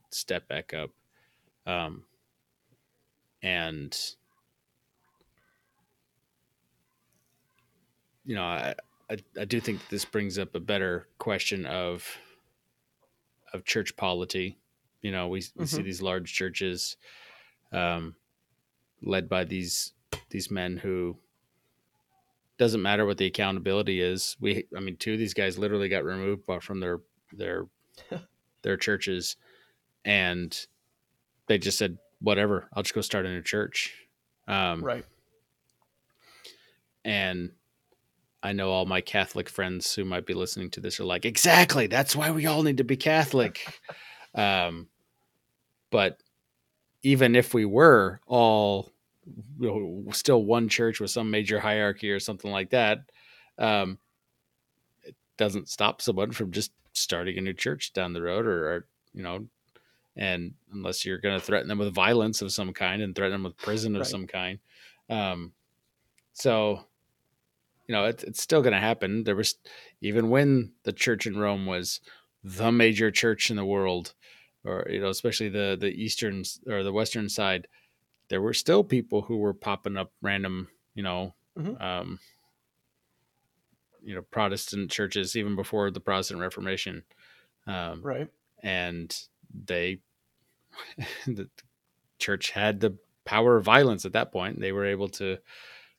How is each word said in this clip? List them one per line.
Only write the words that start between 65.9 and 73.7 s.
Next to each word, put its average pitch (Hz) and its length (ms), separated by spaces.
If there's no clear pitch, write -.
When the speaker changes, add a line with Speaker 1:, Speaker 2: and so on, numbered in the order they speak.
Speaker 1:
so, 107 520
you 117 80
know, 101 80
it, 117 220
it's - 180
still 156 180
gonna 110 200
happen. 110 420
There 104 140
was, 104 180
even 110 280
when 131 440
the 117 80
church 110 340
in 104 120
Rome 101 280
was 90 360
the 98 280
major 113 400
church 110 380
in 113 60
the 101 100
world, 95 480